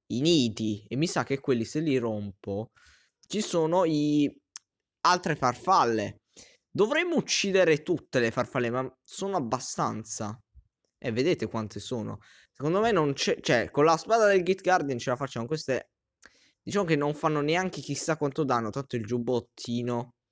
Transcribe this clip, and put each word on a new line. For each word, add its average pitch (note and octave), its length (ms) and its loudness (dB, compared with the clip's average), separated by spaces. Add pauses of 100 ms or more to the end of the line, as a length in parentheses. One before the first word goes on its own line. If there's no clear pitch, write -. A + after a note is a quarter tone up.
(120)
i A#2 80 -2
nidi A2+ 680 2
e A2+ 80 -6
mi D#3+ 120 0
sa C3+ 160 -2
che C3+ 160 -4
quelli, A#2+ 240 0
se D3+ 160 -4
li D3 160 0
rompo, G#2+ 760 -6 (560)
ci G#3 140 -4
sono F3 440 2
i, D3 480 2 (680)
altre F3 340 2
farfalle. A#2+ 880 2 (500)
Dovremmo D#4 460 0
uccidere F#3 640 2
tutte - 380 -2
le A2+ 100 2
farfalle, A#2+ 400 -2
ma C3 320 -4
sono G3 340 -6
abbastanza. A2+ 1040 -4 (580)
Eh, B2 140 -6
vedete B2+ 360 0
quante G#2+ 320 -8
sono? G#2+ 400 -8 (320)
Secondo E3 280 -2
me A3+ 120 2
non D3+ 200 2
c'è... - 280 -2
Cioè, A#2 300 2
con D3 140 2
la D#3+ 120 6
spada A3 300 2
del G3 160 6
Gate F#3 200 -2
Guardian D3 360 0
ce C3 120 -4
la B2 60 0
facciamo. B2 300 -6
Queste... D3 440 -4 (720)
Diciamo G3 220 0
che D#3+ 120 2
non C#3+ 180 0
fanno D3+ 260 0
neanche E3+ 400 0
chissà C#3+ 360 -4
quanto D3 280 -2
danno, A#2+ 260 0
tanto C3+ 260 -6
il A2+ 80 -4
giubbottino A#2+ 1080 -4 (180)